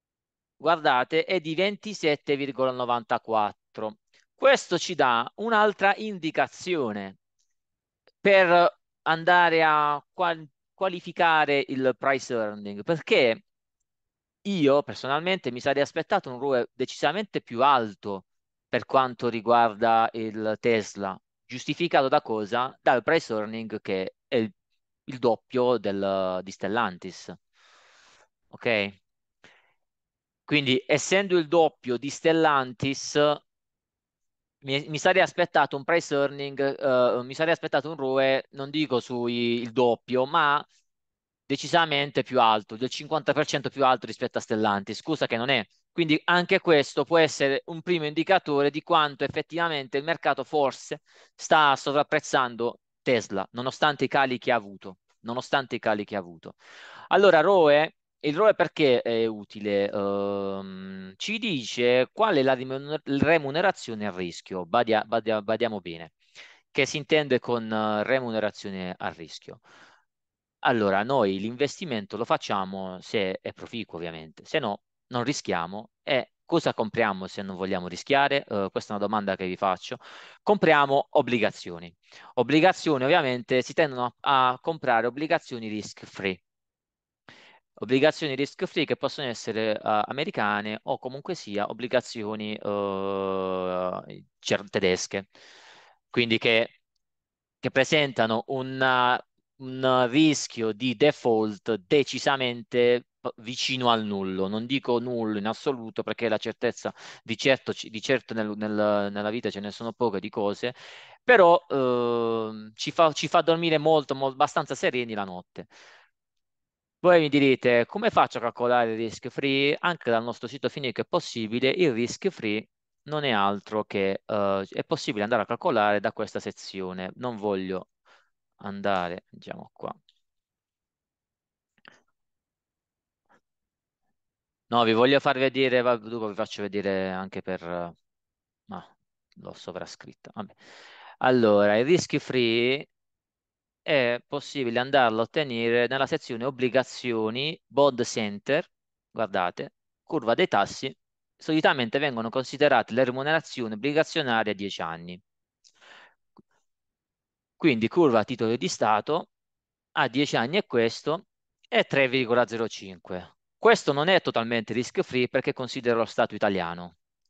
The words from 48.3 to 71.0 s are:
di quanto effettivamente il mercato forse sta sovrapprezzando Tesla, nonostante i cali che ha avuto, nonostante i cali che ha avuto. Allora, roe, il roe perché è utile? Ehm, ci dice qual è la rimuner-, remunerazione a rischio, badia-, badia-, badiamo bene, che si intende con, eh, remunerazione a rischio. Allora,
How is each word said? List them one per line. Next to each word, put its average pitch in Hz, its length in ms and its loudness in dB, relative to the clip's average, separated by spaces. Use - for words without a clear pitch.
di 143 120 -6
quanto 151 420 0
effettivamente 151 720 -4
il 143 60 -4
mercato 151 400 -2
forse 147 560 -2
sta 151 400 4
sovrapprezzando 131 1040 0
Tesla, 104 500 0
nonostante 135 520 0
i 123 40 2
cali 135 300 0
che 131 140 -2
ha 117 40 2
avuto, 101 420 -10
nonostante 123 540 -4
i 113 60 -4
cali 104 240 0
che 104 100 -10
ha 101 60 -4
avuto. 87 340 -16
Allora, 180 320 6
roe, 160 560 6
il 147 160 -2
roe 208 180 4
perché 139 480 2
è 113 240 0
utile? 101 640 -2
Ehm, 98 1300 -6
ci 220 220 -8
dice 123 760 0
qual 208 240 2
è 135 60 4
la 131 100 4
rimuner-, 135 520 -6
remunerazione 143 1000 0
a 92 80 -4
rischio, 90 520 -8
badia-, 110 380 2
badia-, 110 380 -2
badiamo 110 380 -2
bene, 82 320 -14
che 139 160 0
si 156 120 -4
intende 143 420 2
con, 113 320 -4
eh, 107 320 0
remunerazione 104 920 -4
a 101 120 -8
rischio. 82 520 -16
Allora, 104 420 2